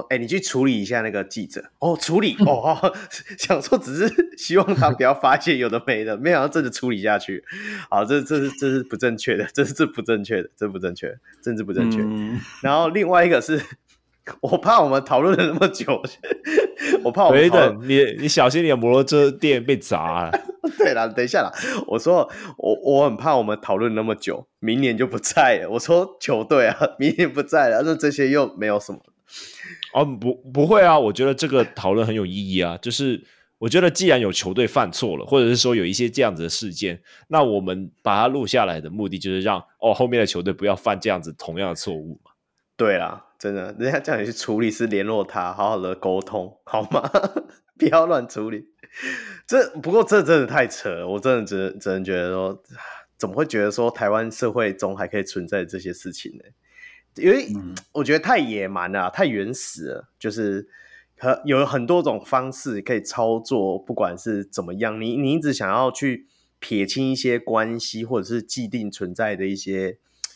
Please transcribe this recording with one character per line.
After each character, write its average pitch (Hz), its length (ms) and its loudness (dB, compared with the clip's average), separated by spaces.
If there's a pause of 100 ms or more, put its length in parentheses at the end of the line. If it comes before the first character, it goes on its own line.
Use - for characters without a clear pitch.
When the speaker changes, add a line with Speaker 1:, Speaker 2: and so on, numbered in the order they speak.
Speaker 1:
：“哎， 131 80 2
你 120 100 -4
去 185 120 -2
处 131 260 0
理 120 160 2
一 - 20 -4
下 113 180 -2
那 110 100 -4
个 98 120 -2
记 98 220 -8
者。” - 180 -14 (140)
哦， 165 180 0
处 170 240 0
理， 208 200 0
Speaker 2:
嗯。 196 80 8
Speaker 1:
哦， 143 340 2
哦， 190 120 2 (160)
<laughs> - 280 -14
想 151 240 0
说 - 160 2
只 135 180 -4
是 226 400 2
希 - 220 0
望 196 180 4
他 147 140 4
不 131 140 0
要 127 100 6
发 139 260 4
现 139 200 0
有 120 100 0
的 117 160 -2
没 110 180 0
的， 110 140 -4
没 147 140 0
想 151 100 4
到 139 60 2
真 147 160 0
的 123 80 -2
处 127 180 -4
理 101 140 -4
下 104 160 2
去。 - 240 -8 (440)
好， 101 160 2
这， 135 200 2
这 147 160 0
是， 139 180 -2
这 139 100 -2
是 131 160 0
不 117 140 -10
正 120 180 0
确 107 220 -2
的， 101 160 -2
这 139 100 2
是， 131 100 -2
这 151 120 2
不 - 160 -8
正 104 220 0
确 110 180 -2
的， - 160 -10
这 107 100 -4
不 98 120 -6
正 90 160 -4
确， - 200 -10 (280)
政 117 120 -4
治 107 80 -4
不 98 80 -6
正 117 200 0
确。 110 100 -2
Speaker 2:
嗯。 107 400 -4 (220)
Speaker 1:
然 139 120 2
后 165 140 2
另 185 180 0
外 175 160 6
一 180 60 4
个 160 100 4
是， 151 220 -2 (400)
<laughs> - 400 -18
我 139 160 0
怕 214 240 6
我 151 80 4
们 135 160 2
讨 135 160 4
论 180 160 4
了 175 80 2
那 151 80 0
么 185 140 2
久， - 340 -2 (480)
<laughs> - 560 0
我 120 60 0
怕 190 140 2
我 160 60 8
们 147 160 8
讨 175 120 6
论 117 180 4
Speaker 3:
等 120 100 -10
一 135 160 4
等， 113 140 0
你， 139 60 -6
你 151 40 0
小 135 220 6
心 160 140 0
你 160 60 2
的 135 60 6
摩 120 160 2
托 131 120 6
车 143 260 6
店 139 340 2
被 131 140 2
砸 85 460 -2
了。 82 80 -4 (100)
Speaker 1:
<laughs> 370 100 -14 (260)
对 165 160 4
啦， 113 140 0
等 117 160 -2
一 127 40 -2
下 170 140 2
啦， 98 100 -2 (360)
我 110 120 -2
说， 165 280 4 (300)
我， 104 240 0
我 139 280 4
很 110 80 -6
怕 147 180 2
我 120 80 2
们 107 180 -2
讨 98 160 -2
论 113 160 0
那 110 80 -2
么 110 140 -2
久， - 320 -8 (120)
明 113 200 0
年 127 160 2
就 120 100 0
不 123 120 -8
在 123 420 4
了。 82 100 -6
我 113 100 -2
说 175 400 2
球 113 240 -2
队 127 240 4
啊， - 100 0 (120)
<laughs> - 100 -12
明 147 160 2
年 170 160 0
不 139 100 -4
在 139 280 2
了， 113 140 2
那 160 120 0
这 147 140 0
些 139 200 0
又 139 260 2
没 104 120 -4
有 104 120 2
什 - 120 -12
么。 92 80 -12 (920)
Speaker 3:
哦， 143 120 2
不， 127 300 -4
不 139 320 0
会 208 160 6
啊， 165 140 8
我 113 140 4
觉 123 140 0
得 139 80 4
这 151 140 -2
个 127 180 4
讨 - 280 -2
论 113 120 4
很 113 80 -2
有 107 120 -2
意 95 280 -6
义 92 80 2
啊。 85 160 -2
就 120 140 -8
是 131 320 -2 (340)
我 113 100 -4
觉 170 140 4
得 180 80 6
既 185 180 -2
然 135 120 6
有 104 120 0
球 92 220 -4
队 117 140 2
犯 107 240 0
错 90 260 -4
了， - 80 -8
或 139 140 4
者 120 80 6
是 120 80 4
说 120 200 2
有 101 80 2
一 87 80 0
些 120 180 0
这 135 120 -2
样 107 140 2
子 82 80 -6
的 85 60 -6
事 101 220 -8
件， 87 300 -6 (260)
那 156 160 4
我 104 160 2
们 92 320 -6 (120)
把 104 180 2
它 120 60 4
录 135 180 -2
下 113 200 2
来 85 140 -4
的 78 100 -12
目 101 200 -6
的 92 80 -8
就 90 140 -6
是 95 100 -2
让， 95 220 -2 (160)
哦， 110 140 4
后 127 140 2
面 120 120 0
的 107 60 4
球 90 180 -4
队 95 100 -2
不 95 120 -6
要 98 100 2
犯 98 240 -2
这 110 100 -2
样 90 120 0
子 80 120 -12
同 85 260 -12
样 98 100 -2
的 85 60 -6
错 - 180 -8
误 80 300 -12
嘛。 - 80 -20 (460)
Speaker 1:
对 104 200 2
啦， 82 280 -6 (120)
真 101 160 -8
的， 98 260 -8
人 123 120 -2
家 165 80 0
叫 - 180 -4
你 104 80 -4
去 117 60 -8
处 113 300 -4
理 113 80 2
是 110 180 -4
联 101 180 0
络 107 180 -2
他， 90 280 -6
好 101 200 -2
好 107 80 -2
的 92 160 -6
沟 95 260 -2
通， 92 420 -10
好 107 200 -4
吗？ 135 260 -2 (320)
<laughs> - 360 -20
不 311 100 2
要 165 180 4
乱 143 220 0
处 110 240 -8
理。 107 160 -12 (800)
这， 262 220 4 (100)
不 156 120 -4
过 220 120 6
这 202 180 4
真 156 200 4
的 123 60 0
太 127 200 2
扯 - 220 -8
了， 87 180 -6
我 98 120 -4
真 127 200 2
的 107 60 -4
只 101 100 -6
能， 95 240 -4
只 101 100 -6
能 95 140 -2
觉 92 120 -4
得 90 140 -2
说， 95 340 -4 (540)
怎 113 100 -4
么 92 80 -8
会 151 100 0
觉 117 160 -2
得 104 100 2
说 117 200 0
台 107 180 -2
湾 113 220 -2
社 117 200 -4
会 107 220 -2
中 95 220 -6
还 95 120 -8
可 107 100 -6
以 98 60 -2
存 90 240 -8
在 95 180 -4
这 90 140 -10
些 87 140 -10
事 - 180 -14
情 - 260 -14
呢？ - 60 -20 (720)
因 143 140 2
为 262 240 4
Speaker 2:
嗯。 190 220 -10 (160)
Speaker 1:
我 151 120 -4
觉 139 100 2
得 156 60 2
太 202 180 2
野 110 300 -2
蛮 92 240 -4
了， 92 180 -2
太 190 160 0
原 104 280 -4
始 - 340 -10
了， - 200 -12 (100)
就 110 140 -6
是 104 360 -4 (500)
很， 127 260 0
有 139 220 2
很 123 200 -2
多 175 160 2
种 113 220 -2
方 131 280 -2
式 117 300 -8
可 123 140 -2
以 104 60 -2
操 113 380 -2
作， 98 380 -2
不 95 160 -10
管 92 240 -2
是 101 280 -6
怎 - 180 -8
么 87 120 -10
样， 110 260 -4
你， 117 160 -4
你 143 160 0
一 160 60 0
直 147 120 -2
想 104 180 -2
要 123 220 2
去 127 360 -6 (320)
撇 101 260 -2
清 131 260 -4
一 131 40 -2
些 123 220 0
关 113 400 -2
系， 113 280 -8
或 117 160 -2
者 95 40 -8
是 113 160 -4
既 113 260 -8
定 107 220 -6
存 92 240 -10
在 107 220 -4
的 95 100 -6
一 98 100 -4
些， 95 420 -6 (380)